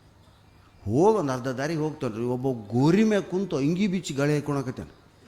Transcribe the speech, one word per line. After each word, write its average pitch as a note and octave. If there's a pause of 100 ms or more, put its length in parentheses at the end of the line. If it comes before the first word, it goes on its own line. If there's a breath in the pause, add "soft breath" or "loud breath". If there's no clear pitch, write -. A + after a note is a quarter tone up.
(840)
ಹೋಗಿ F3
ಒಂದು C#3+
ಅರ್ಧ B2+
ದಾರಿಗೆ C#3+
ಹೋಗ್ತಾನೆ C#3+
ರೀ, A#2
ಒಬ್ಬ B2
ಗೋರಿ D#3+
ಮ್ಯಾಗ G#3
ಕುಂತು F3+
ಅಂಗಿ E3+
ಬಿಚ್ಚಿ F3
ಗಾಳಿ C#3+
ಹಾಕ್ಕೊಳಕತ್ತೇನೆ. C3+ (340)